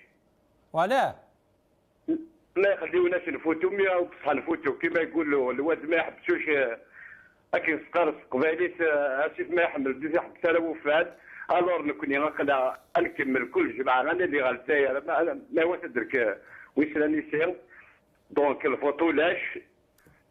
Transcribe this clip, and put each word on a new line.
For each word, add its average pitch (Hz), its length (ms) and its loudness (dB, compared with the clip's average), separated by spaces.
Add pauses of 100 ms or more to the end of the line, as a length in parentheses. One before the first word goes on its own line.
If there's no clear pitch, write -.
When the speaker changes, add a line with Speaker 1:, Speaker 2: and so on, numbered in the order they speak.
(720)
Speaker 1:
ولا؟ 185 420 0 (1400)
Speaker 2:
ما 196 140 4
يخليوناش 175 600 0
نفوتوا 160 400 -2
مية 196 260 2
وبصح 175 320 -2
نفوتوا 143 540 -2
كيما 165 180 0
يقولوا 143 540 0
الواد 143 320 -2
ما 165 100 0
يحبسوش، 160 540 -2
آه، 131 280 0 (760)
هاكي 156 260 0 (120)
صقر 170 180 4 (220)
قبايليت، 165 500 0
آه، 143 440 2
اسيف 160 260 -6
ما 170 100 2
يحمل 139 320 0
بزاف 147 200 -4
يحبس - 320 -2
على 165 120 4
وفاد. 165 560 0 (380)
الور 175 340 2
نكوني 143 340 -2
غنقلا 143 600 0 (180)
نكمل 131 540 0
كل 135 260 0
جمعه 127 240 2
غنى 175 220 0
اللي 143 180 0
غالساير 131 680 0
ما، 160 320 0 (120)
ما 160 120 2
هو 175 120 2
تدرك، 123 400 -4
آه، 110 220 2 (380)
ويس 151 220 0
راني 151 340 0
سير. 165 240 0 (760)
دونك 143 340 2
الفوتو 143 460 0
لاش 160 480 -2 (720)